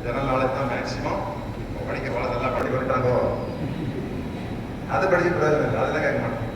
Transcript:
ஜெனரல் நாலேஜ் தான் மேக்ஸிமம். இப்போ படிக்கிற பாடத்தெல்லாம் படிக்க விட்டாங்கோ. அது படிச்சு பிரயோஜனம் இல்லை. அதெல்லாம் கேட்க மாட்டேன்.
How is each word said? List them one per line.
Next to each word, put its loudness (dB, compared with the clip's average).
ஜெனரல் 0
நாலேஜ் 4
தான் 0
மேக்ஸிமம். -2
இப்போ -6
படிக்கிற -4
பாடத்தெல்லாம் 0
படிக்க 0
விட்டாங்கோ. 2
அது 4
படிச்சு 4
பிரயோஜனம் 4
இல்லை. 2
அதெல்லாம் 0
கேட்க 2
மாட்டேன். -2